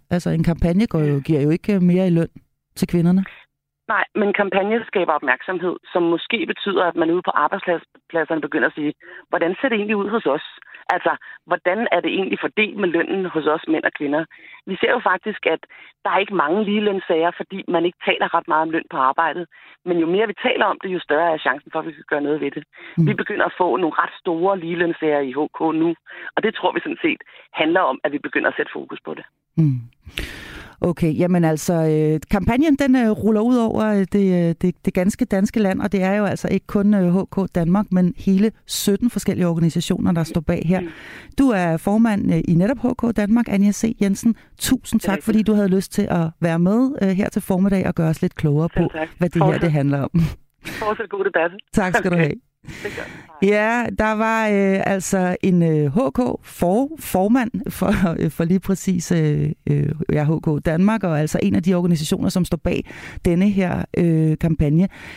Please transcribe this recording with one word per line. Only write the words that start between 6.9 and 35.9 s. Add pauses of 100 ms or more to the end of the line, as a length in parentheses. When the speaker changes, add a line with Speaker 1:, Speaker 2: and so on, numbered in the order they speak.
Speaker 2:
man
ude
på (140)
arbejdspladserne
begynder
at
sige, (360)
"Hvordan
ser
det
egentlig
ud
hos
os? (500)
Altså, (360)
hvordan
er
det
egentlig
fordelt
med
lønnen
hos (100)
os
mænd
og
kvinder?" (460)
Vi
ser
jo (100)
faktisk, (140)
at (420)
der
er
ikke
mange
ligelønssager,
fordi (180)
man
ikke (120)
taler
ret
meget
om
løn
på
arbejdet. (420)
Men
jo
mere
vi (120)
taler
om
det,
jo
større
er
chancen
for,
at
vi
kan
gøre
noget
ved
det. (340)
Mm.
Vi
begynder
at
få (100)
nogle
ret
store
ligelønssager
i
H (160)
K (220)
nu, (460)
og
det
tror
vi
sådan
set (320)
handler
om,
at
vi
begynder
at
sætte
fokus
på
det. (320)
Speaker 1:
Mm. (1040)
Okay,
jamen
altså,
øh, (120)
kampagnen,
den,
øh,
ruller
ud
over,
øh,
det,
øh,
det,
det
ganske
danske
land,
og